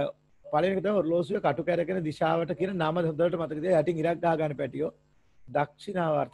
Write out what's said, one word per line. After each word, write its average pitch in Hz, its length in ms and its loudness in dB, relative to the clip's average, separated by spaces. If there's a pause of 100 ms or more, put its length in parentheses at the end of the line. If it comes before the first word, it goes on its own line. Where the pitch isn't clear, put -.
(460)
පළවෙනි 175 300 2
එක 185 80 -4
තමයි 202 160 2
ඔරලෝසුවේ 170 420 0
කටු 156 220 0
කැරකෙන 170 400 0
දිශාවට 160 520 0
කියන 185 160 -2
නම 160 260 0
හොඳට 165 380 2
මතක 156 260 -4
තියා. 170 200 4
යටින් 165 180 0
ඉරක් 165 220 0
ගහ 165 160 2
ගන්න 151 200 -2
පැටියෝ. 143 340 -4 (560)
දක්ෂිණාවර්ත 147 880 0